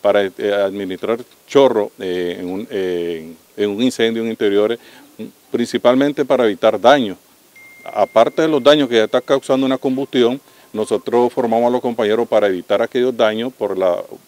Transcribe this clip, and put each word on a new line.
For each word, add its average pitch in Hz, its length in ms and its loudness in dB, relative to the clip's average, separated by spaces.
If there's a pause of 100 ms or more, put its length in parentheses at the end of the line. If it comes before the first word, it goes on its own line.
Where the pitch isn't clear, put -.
para, 101 220 2
eh, 98 300 -4
administrar 98 640 -4 (300)
chorro, 123 500 2
eh, 90 400 -4
en 90 120 -10
un, 101 200 -8
eh, 85 640 -6 (240)
en 104 140 -2
un 101 120 -4
incendio 113 400 -2
en 113 60 -4
interiores, 107 500 0 (720)
principalmente 127 760 0
para 123 180 2
evitar 107 340 2
daños. 117 380 2 (680)
Aparte - 580 0
de 160 60 2
los 147 140 0
daños 143 240 6
que 120 100 0
ya 110 80 4
está 127 180 -2
causando 135 420 0
una 131 140 -2
combustión, 131 600 0 (360)
nosotros 110 580 0
formamos 120 360 0
a - 20 2
los 123 100 0
compañeros 113 480 -2
para 104 200 2
evitar 98 340 -2
aquellos 123 340 -2
daños 113 360 0
por 98 260 -6
la 90 180 0 (320)